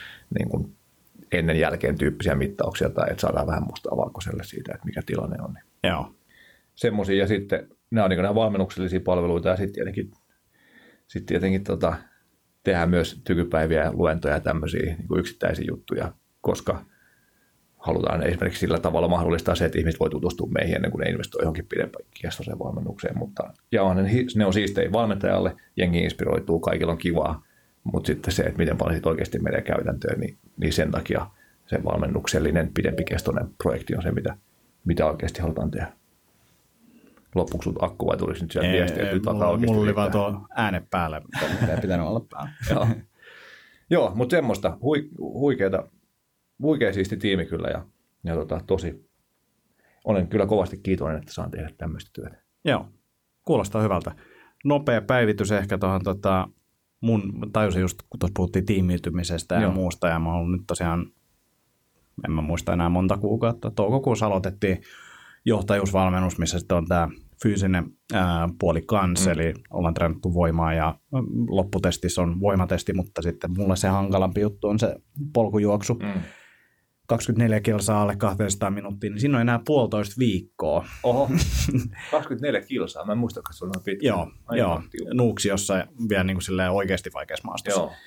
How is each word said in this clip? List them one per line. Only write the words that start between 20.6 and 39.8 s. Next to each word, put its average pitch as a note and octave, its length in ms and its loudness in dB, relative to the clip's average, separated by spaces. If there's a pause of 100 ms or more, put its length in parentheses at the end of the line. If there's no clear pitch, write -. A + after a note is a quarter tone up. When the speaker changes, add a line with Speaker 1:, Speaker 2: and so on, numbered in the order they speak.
Speaker 1:
ennen - 140 -2
kuin - 140 -4
ne E2 60 0
investoi - 320 -4
johonkin D#2+ 240 -2
pidempikestoiseen - 920 -8
valmennukseen. - 600 -6
Mutta, - 340 -8 (200)
ja G#2 100 4
on F#2 140 4
ne G2 160 2
hi-, B2+ 220 4
ne G#2+ 120 4
on F#2+ 60 4
siistejä G2 400 2
valmentajalle, G2 640 2 (200)
jengi F2 220 2
inspiroituu, E2 600 0
kaikilla E2 320 0
on D#2+ 60 -2
kivaa, D#2 440 0 (420)
mut - 220 -2
sitten - 260 -2
se, - 100 2
että - 160 -2
miten D#2+ 180 2
paljon - 200 0
sit - 100 -2
oikeasti - 320 0
menee - 240 -2
käytäntöön, - 580 -2
niin, - 160 -6 (200)
niin D#2+ 160 0
sen D#2 180 0
takia - 360 -2 (400)
se - 180 -2
valmennuksellinen D#2+ 880 0
pidempikestoinen - 760 -2 (140)
projekti - 340 -2
on F2 60 -4
se, F2+ 100 -2
mitä, - 240 -4 (480)
mitä D#2+ 220 2
oikeasti - 340 -2
halutaan D#2+ 300 -2
tehdä. - 220 -6 (1400)
Loppuuko E2+ 280 -2
sut - 200 -4
akku - 240 -2
vai E2 100 2
tuliko - 260 -2
nyt E2 80 -6
sieltä E2 180 0
Speaker 2:
Ei, F#2 100 2
Speaker 1:
viestiä, F2 240 0
että G2 60 0
Speaker 2:
ei, F#2+ 60 0
Speaker 1:
nyt G2+ 120 0
alkaa - 80 0 (120)
Speaker 2:
mulla, F2 60 4
Speaker 1:
oikeasti A#2 220 2
Speaker 2:
mulla G#2+ 100 4